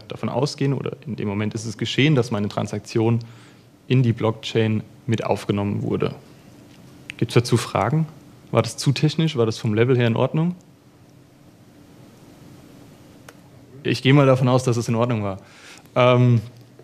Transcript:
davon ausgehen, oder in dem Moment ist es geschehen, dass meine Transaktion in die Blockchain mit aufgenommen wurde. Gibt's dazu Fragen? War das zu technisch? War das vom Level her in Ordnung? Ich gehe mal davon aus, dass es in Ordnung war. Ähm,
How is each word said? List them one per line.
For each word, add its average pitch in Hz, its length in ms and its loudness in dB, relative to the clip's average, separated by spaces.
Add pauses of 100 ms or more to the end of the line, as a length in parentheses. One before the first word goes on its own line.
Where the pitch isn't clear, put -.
davon - 200 -8
ausgehen, 139 440 -2
oder - 240 -6 (100)
in 107 100 -8
dem 107 120 -6
Moment 104 260 -4
ist 110 100 -8
es 113 140 -10
geschehen, 135 360 2
dass 120 160 0
meine 104 180 -2
Transaktion 110 720 -2 (680)
in 127 140 4
die 117 100 2
Blockchain 110 720 -2 (240)
mit 113 180 -2
aufgenommen 104 580 -2
wurde. - 320 -2 (1000)
Gibt's - 180 -4
dazu 120 220 2
Fragen? 120 500 0 (440)
War 120 120 2
das - 140 -6
zu - 160 0
technisch? 156 440 0
War 117 100 2
das 110 120 -6
vom 107 160 -2
Level 123 220 2
her 120 100 2
in 113 100 0
Ordnung? 160 380 -2 (3250)
Ich - 200 -2
gehe 131 120 4
mal 143 120 8
davon 131 220 4
aus, 127 160 2
dass 117 120 0
es 117 120 -4
in 117 60 -2
Ordnung 117 280 -2
war. 98 160 -6 (580)
Ähm, 123 440 4 (440)